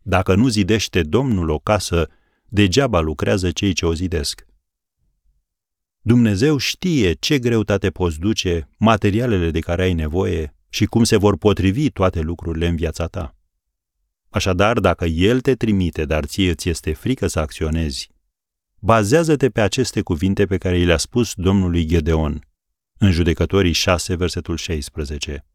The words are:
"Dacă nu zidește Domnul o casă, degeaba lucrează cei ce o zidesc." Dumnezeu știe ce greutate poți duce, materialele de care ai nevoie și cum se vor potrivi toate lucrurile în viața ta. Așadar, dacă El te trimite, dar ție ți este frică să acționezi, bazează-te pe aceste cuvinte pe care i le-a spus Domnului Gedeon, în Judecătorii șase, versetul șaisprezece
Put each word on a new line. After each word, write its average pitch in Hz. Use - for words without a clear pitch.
"Dacă 92
nu 120
zidește 104
Domnul 92
o 76
casă, 90
degeaba 101
lucrează 90
cei 98
ce -
o 82
zidesc." 85
Dumnezeu 117
știe 127
ce 143
greutate 107
poți 82
duce, 87
materialele 104
de 80
care 85
ai 92
nevoie 80
și -
cum -
se 110
vor 202
potrivi 101
toate 90
lucrurile 82
în 85
viața 82
ta. -
Așadar, 101
dacă 90
El 92
te 131
trimite, 95
dar 73
ție 92
ți 90
este -
frică 117
să 85
acționezi, 78
bazează-te 127
pe 113
aceste 110
cuvinte 95
pe 92
care 90
i 87
le-a 85
spus -
Domnului 90
Gedeon, 78
în 101
Judecătorii 85
șase, 90
versetul 85
șaisprezece 76